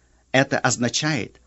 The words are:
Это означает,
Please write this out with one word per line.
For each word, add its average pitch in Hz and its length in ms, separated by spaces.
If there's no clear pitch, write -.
Это 135 280
означает, 123 880